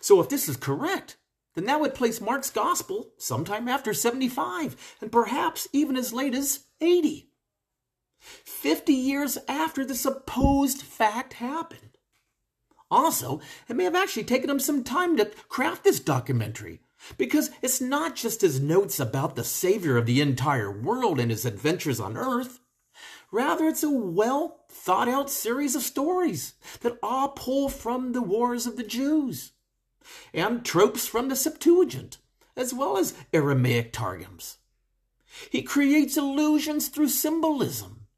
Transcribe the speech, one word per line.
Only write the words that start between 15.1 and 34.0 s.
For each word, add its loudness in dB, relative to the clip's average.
to 4
craft -2
this 4
documentary, -2
because 2
it's -2
not -2
just -4
his 4
notes 2
about -2
the -6
Savior 0
of 2
the 4
entire 0
world 0
and 2
his -2
adventures -2
on -6
earth. -4
Rather, 0
it's 0
a 2
well-thought-out 0
series -2
of -2
stories -2
that -4
all 0
pull -2
from -4
the -2
Wars 0
of -6
the -6
Jews -2
and -2
tropes 4
from -2
the -2
Septuagint, 2
as -4
well -2
as 0
Aramaic 2
targums. -8